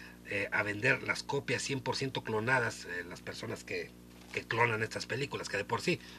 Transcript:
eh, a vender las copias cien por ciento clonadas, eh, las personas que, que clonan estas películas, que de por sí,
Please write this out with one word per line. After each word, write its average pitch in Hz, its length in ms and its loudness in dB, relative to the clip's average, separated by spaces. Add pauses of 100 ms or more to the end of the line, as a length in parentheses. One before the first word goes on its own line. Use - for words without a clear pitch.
(260)
eh, 101 260 0
a 101 100 4
vender 104 400 4
las - 220 0
copias 131 380 0
cien 135 180 0
por 120 160 0
ciento 131 260 0
clonadas, 110 640 2
eh, 90 240 -4
las 87 120 -10
personas - 440 -6
que, - 260 -4 (420)
que - 120 -2
clonan 113 400 4
estas - 220 -4
películas, 117 420 -2
que - 80 -2
de - 80 2
por 117 160 0
sí, - 180 4 (200)